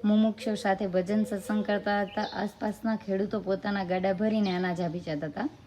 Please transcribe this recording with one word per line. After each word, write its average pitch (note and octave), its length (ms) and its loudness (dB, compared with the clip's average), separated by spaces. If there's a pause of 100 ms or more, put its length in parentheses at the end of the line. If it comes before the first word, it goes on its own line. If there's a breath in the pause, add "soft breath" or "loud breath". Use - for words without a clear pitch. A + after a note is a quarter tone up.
મુમુક્ષો G#3+ 500 4
સાથે G3+ 320 0
ભજન F#3+ 380 2
સત્સંગ G#3 400 -2
કરતા G3+ 380 0
હતા. G3+ 200 -4
આસપાસના G#3+ 760 -4
ખેડૂતો G3+ 440 -2
પોતાના G3 440 -2
ગાડા F#3 280 2
ભરીને G#3 440 2
અનાજ F3+ 240 0
આપી F3 200 -2
જતા D#3 260 -4
હતા. G3 220 -4 (180)